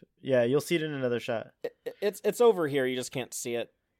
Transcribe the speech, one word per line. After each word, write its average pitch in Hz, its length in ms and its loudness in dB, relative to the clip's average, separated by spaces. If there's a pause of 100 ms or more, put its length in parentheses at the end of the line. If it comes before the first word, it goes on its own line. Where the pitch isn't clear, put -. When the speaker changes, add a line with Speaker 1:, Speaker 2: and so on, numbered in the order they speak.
(220)
Speaker 1:
yeah, 127 220 2
you'll 135 180 2
see 175 140 -2
it 156 80 0
in 151 100 -6
another 123 280 -2
shot. 113 260 -6 (160)
Speaker 2:
It, - 100 -8 (280)
it's, 202 240 -4
it's 208 160 2
over 190 260 6
here. 135 180 0
You 127 120 -2
just 123 160 -6
can't 123 200 -6
see 117 220 -6
it. 117 160 -6 (280)